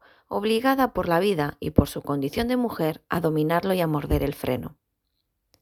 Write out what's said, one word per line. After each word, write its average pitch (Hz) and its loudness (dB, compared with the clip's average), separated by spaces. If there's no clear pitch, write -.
obligada 226 0
por 180 -2
la 170 4
vida 160 0
y 151 -6
por - 4
su - -10
condición 143 -2
de 247 0
mujer 175 -2
a 185 0
dominarlo 165 2
y 185 2
a 165 2
morder 147 0
el 143 -2
freno. - -4